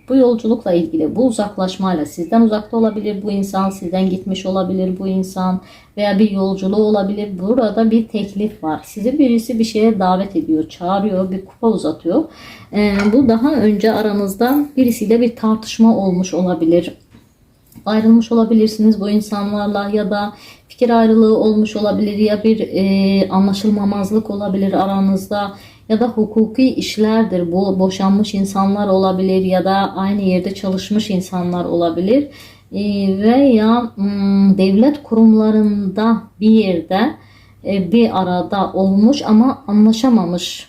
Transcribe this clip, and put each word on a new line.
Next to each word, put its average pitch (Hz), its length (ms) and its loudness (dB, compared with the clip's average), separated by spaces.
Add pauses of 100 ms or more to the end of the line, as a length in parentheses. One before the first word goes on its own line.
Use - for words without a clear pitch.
bu 262 80 0
yolculukla 226 560 0
ilgili, 160 440 -2
bu 247 100 2
uzaklaşmayla 190 800 -4
sizden 180 340 -2
uzakta 214 360 0
olabilir 208 460 -2
bu 208 80 -6
insan, 196 400 -2
sizden 185 400 -4
gitmiş 185 360 -6
olabilir 185 520 -4
bu 196 100 -6
insan 185 520 -4 (360)
veya 202 220 0
bir 214 120 4
yolculuğu 190 520 -2
olabilir. 208 560 -2
Burada 226 520 0
bir 226 180 0
teklif 208 560 -6
var. 156 200 -4
Sizi 247 340 -4
birisi 233 400 0
bir 226 60 2
şeye 220 340 0
davet 185 380 0
ediyor, 156 320 -2
çağırıyor, 190 600 -2
bir 190 140 -6
kupa - 220 -6
uzatıyor. 185 580 -2 (480)
Ee, 208 220 0 (180)
bu 254 160 4
daha 233 260 2
önce 214 380 2
aranızda 214 720 -2 (100)
birisiyle 233 440 2
bir 233 160 0
tartışma 220 600 0
olmuş 185 380 -2
olabilir. 170 600 0 (920)
Ayrılmış 220 460 4
olabilirsiniz 220 680 2
bu 202 100 -4
insanlarla 202 840 -2
ya 208 180 -2
da 208 220 -4 (360)
fikir 233 220 -2
ayrılığı 220 480 4
olmuş 214 380 0
olabilir 208 420 -2
ya 208 260 0
bir, 214 280 0
e, 196 560 0
anlaşılmamazlık 202 1000 0
olabilir 196 420 -2
aranızda. 196 800 -2 (360)
ya 220 120 0
da 240 80 2
hukuki 226 640 0
işlerdir. 196 800 -2
Bu 190 260 0
boşanmış 196 560 0
insanlar 196 540 -2
olabilir 190 560 0
ya 185 200 0
da 196 320 -2
aynı 196 260 -2
yerde 185 320 -2
çalışmış 208 560 -4
insanlar 180 540 -4
olabilir. 175 640 0 (440)
E, 196 100 -6 (400)
veya, 233 720 2
hmm, 196 640 2
devlet 208 440 2
kurumlarında 214 1200 2 (180)
bir 214 100 4
yerde, 202 600 2 (540)
e, 185 280 -2
bir 220 300 2
arada 180 500 -2
olmuş 196 500 2
ama 226 440 2
anlaşamamış 208 1040 2